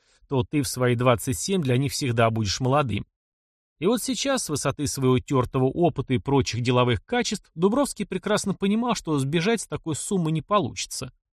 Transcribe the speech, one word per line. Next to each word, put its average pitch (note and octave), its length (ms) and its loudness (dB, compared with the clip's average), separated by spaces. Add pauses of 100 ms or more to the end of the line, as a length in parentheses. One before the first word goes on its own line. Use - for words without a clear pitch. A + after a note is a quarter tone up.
(280)
то C3 140 0
ты D3 200 -2
в B2+ 60 -6
свои B2 260 0
двадцать B2 440 2
семь F#3+ 240 -2
для B2+ 160 2
них C3+ 140 -2
всегда A#2 380 2
будешь A2 300 -2
молодым. B2+ 460 0 (720)
И D3 80 -4
вот A#3 160 2
сейчас, C4+ 420 -2
с - 40 -8
высоты C#3+ 380 -2
своего B2+ 340 2
тёртого C3 460 0
опыта C#3 480 0
и A#2+ 40 2
прочих B2+ 420 0
деловых B2 440 2
качеств, - 500 -4
Дубровский G#3 500 0
прекрасно F#3+ 500 -2
понимал, A3 400 0
что D#3 240 -2
сбежать E3 420 0
с - 60 -12
такой D3+ 280 -6
суммы D#3+ 380 -2
не D#3+ 100 -2
получится. - 720 -4 (200)